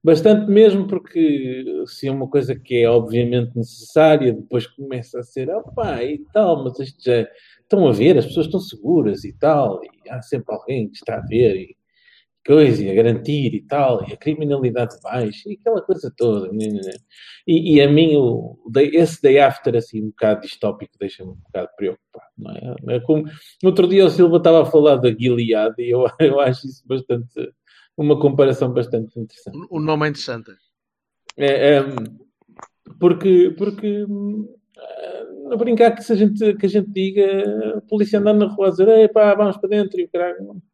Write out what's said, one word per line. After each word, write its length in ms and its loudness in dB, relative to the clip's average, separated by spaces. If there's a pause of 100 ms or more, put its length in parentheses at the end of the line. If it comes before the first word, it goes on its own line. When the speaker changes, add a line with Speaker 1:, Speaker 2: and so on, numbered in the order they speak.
Speaker 1:
Bastante 480 4
mesmo, 380 4
porque 760 -4 (220)
se 220 -10
é 40 -4
uma 160 -6
coisa 280 -2
que 260 -2
é 80 4
obviamente 680 -2
necessária, 760 2
depois 340 -6
começa 540 -12
a 20 -16
ser, 280 -10
opa, 520 -6
e 160 -6 (140)
tal, 320 0
mas 160 -8
isto 240 -14
já, 240 0 (340)
estão 240 0
a 60 4
ver, 260 4
as 80 0
pessoas 200 -4
estão 140 -6
seguras 600 -2
e 160 -16
tal, 420 0 (240)
e 60 -20
há 100 -12
sempre 320 -8
alguém 380 -8
que 60 -20
está 220 -10
a 20 -10
ver, 360 0
e 200 -14 (680)
coisa, 380 4
e 80 -4
a 40 -2
garantir 600 0
e 80 -8
tal, 460 -2
e 40 -16
a 40 -16
criminalidade 840 -4
baixa, 480 -8
e 120 -12
aquela 200 -2
coisa 360 -6
toda, 360 -2
né, 140 -6
né, 180 -6
né. 80 -12 (540)
E, 300 2
e 40 8
a 80 4
mim, 280 4
o, 500 -2
o 40 -16
day, 220 2
esse 300 0
day 160 6
after, 380 2
assim, 260 -6
um 60 -8
bocado 320 -2
distópico, 580 -10
deixa-me 320 -12
um 60 -20
bocado 400 -10
preocupado, 500 -10 (100)
não 140 -16 (400)
é? 60 -2
É 40 -4
como, 220 0 (400)
no 60 2
outro 180 2
dia 180 4
o 60 4
Silva 280 4
estava 240 6
a 40 2
falar 300 6
da 180 2
Gilead, 640 0
e 160 -6
eu, 100 2 (100)
<laughs> 40 -20
eu 220 2
acho 260 -2
isso 180 -16
bastante, 680 -8 (440)
uma 220 2
comparação 540 0
bastante 480 -6
interessante. 360 -16 (140)
Speaker 2:
O, 60 -10
o 40 -6
nome 260 -2
é 40 -2
interessante. 400 -12 (840)
Speaker 1:
É, 400 2
é, 80 0 (1120)
porque, 580 4
porque, 520 -6
hum, 400 -8 (1040)
a 40 -4
brincar 380 2
que 80 -14
se 100 -4
a 40 2
gente, 380 0
que 120 -4
a 20 0
gente 220 -2
diga, 840 -2
a 60 -8
polícia 360 -2
andar 140 2
na 140 4
rua 220 -2
a 20 4
dizer, 180 2
"Ei, 200 6
pá, 260 4
vamos 240 0
para 100 -4
dentro", 320 -2
e 40 -4
o 60 -10
caralho 460 -6 (180)